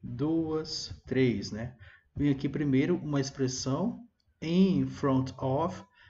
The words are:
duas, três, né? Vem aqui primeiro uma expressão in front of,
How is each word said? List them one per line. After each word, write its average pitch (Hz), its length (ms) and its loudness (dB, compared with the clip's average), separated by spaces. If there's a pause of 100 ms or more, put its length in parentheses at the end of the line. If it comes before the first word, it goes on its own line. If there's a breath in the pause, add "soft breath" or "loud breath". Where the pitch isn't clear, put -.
duas, 156 840 -2 (120)
três, 123 460 2
né? 113 240 -8 (400 loud breath)
Vem 143 160 2
aqui 139 160 0
primeiro 143 500 2
uma 147 220 -2
expressão 135 880 -2 (340)
in 165 460 4
front 131 500 0
of, 147 460 -2 (260 soft breath)